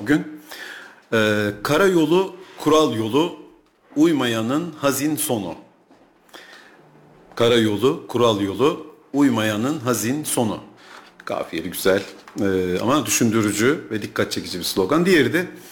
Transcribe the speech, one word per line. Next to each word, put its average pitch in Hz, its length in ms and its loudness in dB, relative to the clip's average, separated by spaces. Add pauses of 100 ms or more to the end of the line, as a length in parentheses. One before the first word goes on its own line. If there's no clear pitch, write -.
bugün. 151 420 -2 (680)
Ee, 107 380 2 (120)
karayolu, 180 720 2 (220)
kural 151 380 2
yolu, 123 400 -2 (600)
uymayanın 143 840 2
hazin 139 380 0
sonu. 101 380 -4 (1800)
Karayolu, 117 760 2
kural 117 320 2
yolu, 101 460 -2 (260)
uymayanın 120 640 0
hazin 123 460 -2
sonu. 110 360 -2 (640)
Kafiyeli 101 460 -6
güzel, 98 320 2 (380)
e, 92 380 0
ama 110 280 0
düşündürücü 110 760 2 (100)
ve 107 120 -4
dikkat 101 300 -4
çekici 87 260 -8
bir 82 60 -8
slogan. 147 420 0
Diğeri 143 260 4
de 175 140 -2 (260)